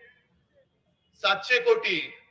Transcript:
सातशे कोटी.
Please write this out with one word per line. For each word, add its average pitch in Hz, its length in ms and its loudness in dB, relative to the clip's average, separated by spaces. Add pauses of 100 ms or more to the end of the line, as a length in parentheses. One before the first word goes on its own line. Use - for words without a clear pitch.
(1160)
सातशे 196 440 0
कोटी. 202 580 -2 (140)